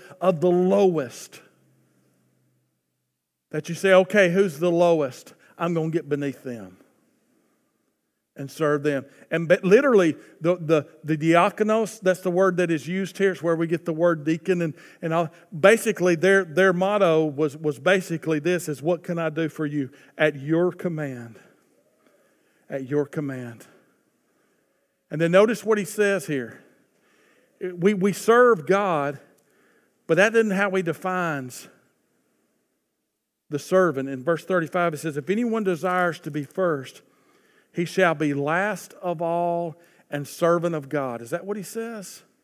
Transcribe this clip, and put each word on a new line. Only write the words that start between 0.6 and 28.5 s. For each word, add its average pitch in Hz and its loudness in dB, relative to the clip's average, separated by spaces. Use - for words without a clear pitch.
That - -8
you 170 -8
say, 190 2
"Okay, 185 6
who's 175 2
the 175 0
lowest? 170 2
I'm 175 -2
gonna 160 -2
get 160 -4
beneath 143 -4
them 104 -14
and 139 -12
serve 147 0
them." 139 -2
And 165 -2
but - 2
literally, 196 4
the, 175 0
the, 156 0
the 160 -2
diakonos, 202 2
that's 185 0
the 185 -4
word 180 2
that 175 0
is 147 -2
used 185 -6
here. 196 2
It's 151 -12
where 165 0
we 170 0
get 165 -4
the 170 -4
word 160 0
deacon. 170 0
And, 160 -4
and 165 -4
all. 165 0
Basically, 190 2
their, 190 2
their 180 2
motto 180 2
was, 147 -2
was 151 -4
basically 160 -2
this, 170 -2
is, 135 -8
"What 175 -2
can 175 -6
I 160 -2
do 156 -2
for 156 -6
you?" 143 -4
At 151 0
your 160 0
command. 139 -8
At 135 -8
your 147 0
command. 127 -8
And 151 -6
then 170 2
notice 208 4
what 214 0
he 196 -4
says 196 -2
here. 131 -8
We, 180 0
we 190 0
serve 226 4